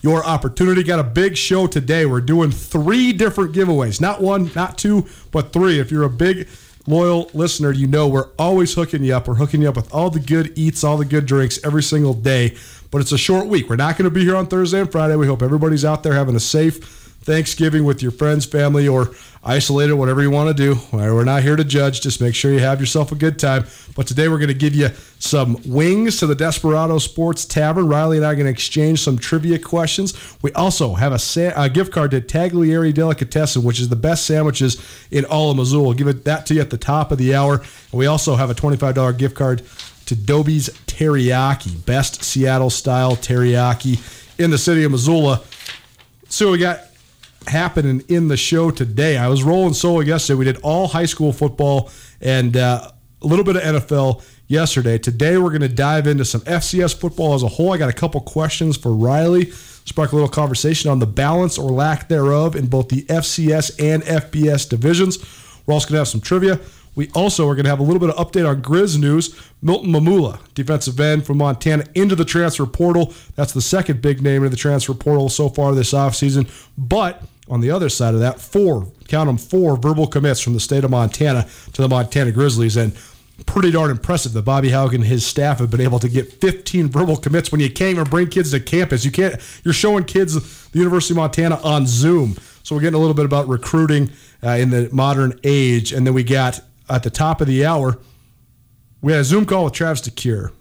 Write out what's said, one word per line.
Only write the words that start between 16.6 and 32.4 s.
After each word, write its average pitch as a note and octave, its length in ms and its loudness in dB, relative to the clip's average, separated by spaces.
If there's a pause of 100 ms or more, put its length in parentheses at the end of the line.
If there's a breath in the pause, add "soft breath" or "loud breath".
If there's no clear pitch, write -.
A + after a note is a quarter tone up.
Thanksgiving D#3 640 0
with C#3 180 0
your B2 80 -2
friends, D3+ 340 0
family, C#3+ 420 2
or C3 220 2 (340 loud breath)
isolated, C#3+ 520 2
whatever C3 260 2
you C#3+ 80 2
wanna D3 240 2
do. C#3 240 2 (160)
We're A2 300 2
not C3+ 180 2
here C#3+ 140 2
to D#3 80 0
judge. C#3 380 0
Just - 200 -4
make A#2+ 140 0
sure C#3 180 0
you C#3 60 4
have C3+ 200 0
yourself C#3 320 -2
a D#3 40 -6
good D3+ 240 -2
time. C3 260 0 (300 loud breath)
But C3+ 100 -2
today D3+ 240 0
we're D#3+ 80 0
gonna D3 160 0
give C#3+ 220 0
you C#3+ 140 2 (280 loud breath)
some B2 480 0
wings F3+ 520 0
to E3 100 0
the D3 80 2
Desperado D#3+ 640 0
Sports E3 460 -4
Tavern. D#3+ 420 0
Riley D#3 300 2
and D3+ 80 2
I D3+ 80 0
are - 20 0
gonna C#3+ 140 0
exchange D3+ 520 0
some C3+ 160 0
trivia E3 400 0
questions. E3+ 560 -4 (300 loud breath)
We C#3+ 100 -2
also E3 400 0
have B2 180 0
a B2+ 80 0
sa-, E3+ 360 -2
a C#3+ 120 0
gift F#3 240 0
card D3 200 0
to C3 100 0
Taglieri E3 720 0